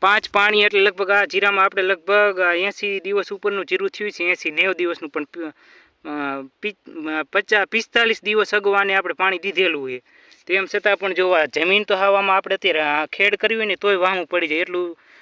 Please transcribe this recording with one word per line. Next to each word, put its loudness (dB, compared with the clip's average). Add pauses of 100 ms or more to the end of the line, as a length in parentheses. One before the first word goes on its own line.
પાંચ 2
પાણી 4
એટલે 4
લગભગ 2
આ 4
જીરામાં 2
આપણે 0
લગભગ 2 (160)
એંસી -4
દિવસ -4
ઉપરનું -4
જીરું -2
થયું -6
છે, -8
એંસી -2
નેવું 0
દિવસનું, -4
પણ -6
પ-, -12 (500)
અ, -12 (440)
પી-, -10 (300)
અ, -4
પચાસ, 0
પિસ્તાલીસ 0
દિવસ 0
અગાઉ 2
આને 2
આપણે 0
પાણી 0
દીધેલું -2
છે. -8 (500)
તેમ -2
છતાં 0
પણ -4
જો 2
આ 4
જમીન 0
તો 0
હાવ 4
આમાં 2
આપણે -2
અત્યારે 0
આ 0
ખેડ 0
કર્યું -2
હોય -2
ને -2
તોય 0
વાહું 0
પડી -2
જાય, -2
એટલું -4 (340)